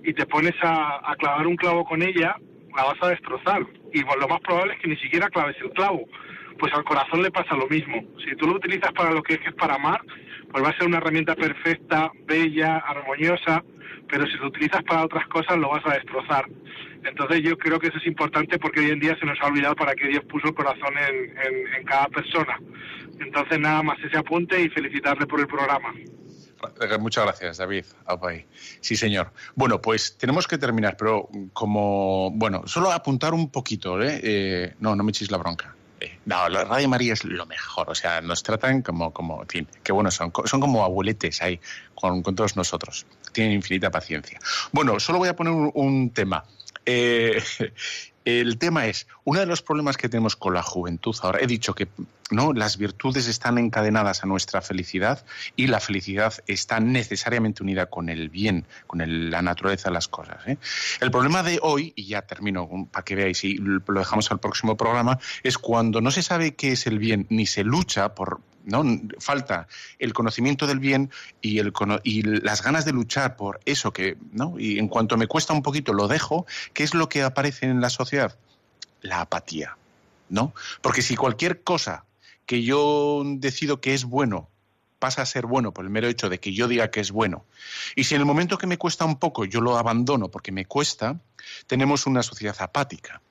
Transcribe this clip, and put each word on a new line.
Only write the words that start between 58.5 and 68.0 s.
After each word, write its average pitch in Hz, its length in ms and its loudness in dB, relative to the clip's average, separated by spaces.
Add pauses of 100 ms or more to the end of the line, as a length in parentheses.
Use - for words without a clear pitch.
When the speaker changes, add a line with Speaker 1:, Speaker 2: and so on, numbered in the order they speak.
Speaker 2:
con 85 120 -4
el, 82 300 -2
la 85 120 0
naturaleza 95 480 0
de 87 40 -2
las 85 140 -4
cosas, - 400 -12
¿eh? 143 100 -2 (420)
El 127 120 2
problema 151 320 4
de 170 180 0
hoy, 143 320 2
y 98 120 -12
ya 101 160 -4
termino, 95 420 -4
um, 90 220 -6
para - 180 -6
que 98 100 -4
veáis, 95 300 0
y 98 140 -2
l-, 98 280 0
lo 98 140 2
dejamos 107 320 0
al 104 80 -2
próximo 107 360 0
programa, 120 440 2 (240)
es 123 120 2
cuando 117 440 2
no 127 100 2
se 170 140 0
sabe 165 320 0
qué 135 160 0
es 123 160 -2
el 110 100 0
bien, 107 320 0
ni 110 160 4
se - 160 -2
lucha 107 540 0